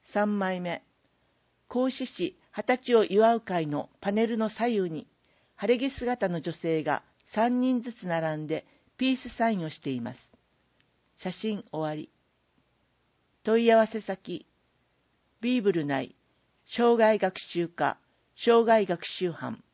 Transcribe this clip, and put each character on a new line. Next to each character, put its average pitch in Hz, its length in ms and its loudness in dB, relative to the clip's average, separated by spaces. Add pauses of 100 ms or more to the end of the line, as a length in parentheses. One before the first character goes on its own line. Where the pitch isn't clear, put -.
三 208 380 -2
枚 185 200 -2
目、 175 220 -8 (840)
合 254 200 0
志 254 180 -6
市 - 300 -6 (140)
二 - 140 -8
十 254 120 2
歳 247 200 0
を 214 80 6
祝 220 300 4
う 226 60 -2
会 170 260 -2
の 147 220 -4 (140)
パ 202 100 -2
ネ 220 140 2
ル 226 100 -4
の 220 140 -2
左 220 320 0
右 180 80 -2
に、 156 160 -10 (500)
晴 214 160 0
れ 247 80 4
着 269 100 -2
姿 240 380 -2
の 170 140 -4
女 165 100 -6
性 160 300 -2
が 147 200 -2 (220)
三 247 360 0
人 254 200 2
ず 233 140 -10
つ - 120 -14
並 160 360 -2
ん 156 40 -8
で - 200 -6 (320)
ピ 262 160 0
ー - 20 -2
ス 240 140 -14
サ 226 180 0
イ 226 80 0
ン 175 80 -4
を 156 60 -6
し - 80 -14
て - 120 -6
い 127 120 -4
ま 117 100 -8
す。 - 200 -20 (840)
写 185 160 -8
真 214 400 -6
終 160 80 -6
わ 151 140 -4
り。 151 160 -10 (1300)
問 226 220 2
い 226 80 6
合 226 60 8
わ 220 80 6
せ 214 160 -8
先、 - 420 -10 (960)
ビ 247 200 0
ー - 20 -6
ブ 196 100 4
ル 165 140 0
内、 135 280 -4 (520)
障 233 320 2
害 220 200 4
学 190 200 -2
習 170 300 -4
課、 147 280 -2 (400)
障 233 300 6
害 220 180 6
学 180 220 -4
習 180 260 -4
班。 - 420 -10